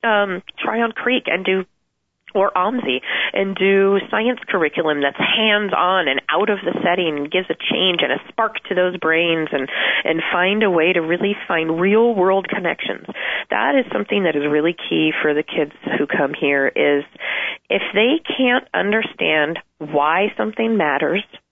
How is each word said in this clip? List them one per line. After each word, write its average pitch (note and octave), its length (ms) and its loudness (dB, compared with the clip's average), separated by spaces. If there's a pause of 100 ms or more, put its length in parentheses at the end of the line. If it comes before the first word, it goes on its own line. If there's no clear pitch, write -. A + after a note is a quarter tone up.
um, G3+ 400 0 (160)
Tryon A3+ 320 -2
Creek B3 340 0
and F#3 180 0
do, F#3+ 220 0 (720)
or G3 160 2
omsi, F#3 500 0 (320)
and G3 220 0
do G3 420 4 (140)
science A3+ 260 0 (100)
curriculum D#3 540 0
that's C#3 160 0
hands-on G3 920 2
and C3+ 220 0
out F#3+ 220 2
of G3+ 120 0
the - 200 -2
setting E3+ 340 0
and C#3+ 140 -6
gives F#3 180 -2
a D#3 60 -2
change F3+ 480 0
and B2+ 80 0
a C3+ 180 -2
spark - 240 -2 (160)
to F#3+ 60 0
those F3+ 220 2
brains E3 540 0
and, C3+ 160 -2 (360)
and E3 180 0 (100)
find F#3+ 300 2
a G#3+ 80 2
way F3 240 4
to F3 80 2
really F3 340 0 (120)
find E3 340 -2
real-world G3 680 4
connections. - 600 -6 (420)
That B3+ 300 0
is A#3+ 120 -4
something G#3 340 -2
that D#3 100 0
is C#3+ 120 0
really D3+ 260 2
key D#3+ 380 -2 (120)
for D3+ 100 2
the D3 80 0
kids D3 300 -4 (260)
who D3 80 0
come C#3+ 340 -2
here, C#3+ 280 2
is C#3+ 360 2 (640)
if - 140 0 (140)
they B3 260 2 (160)
can't B3+ 380 2
understand E3+ 840 0 (220)
why D3+ 480 0 (100)
something A3 400 -2
matters D#3 460 0 (280)